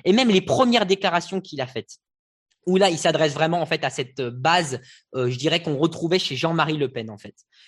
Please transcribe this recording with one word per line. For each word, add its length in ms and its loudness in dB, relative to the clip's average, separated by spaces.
et 80 4
même 160 4
les 120 4
premières 460 2
déclarations 520 0
qu'il 220 -10
a 60 -6
faites. 300 -12
Où 100 4
là, 120 6
il 80 -2
s'adresse 380 0
vraiment 260 0
en 60 -4
fait 160 -2
à 80 -2
cette 300 -8
base, 580 0
euh, 160 0
je 80 -4
dirais 240 0
qu'on 160 -4
retrouvait 400 0
chez 180 -4
Jean-Marie 420 0
Le 140 -2
Pen 200 -8
en 80 -16
fait. 160 -20